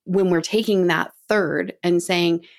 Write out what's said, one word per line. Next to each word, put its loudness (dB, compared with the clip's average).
when 0
we're 2
taking 0
that -2
third -2
and 0
saying, 0